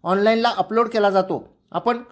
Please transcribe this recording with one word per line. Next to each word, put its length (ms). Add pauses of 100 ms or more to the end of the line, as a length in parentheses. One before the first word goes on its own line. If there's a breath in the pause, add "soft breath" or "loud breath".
ऑनलाइनला 520
अपलोड 320
केला 220
जातो. 460 (160)
आपण 260 (140)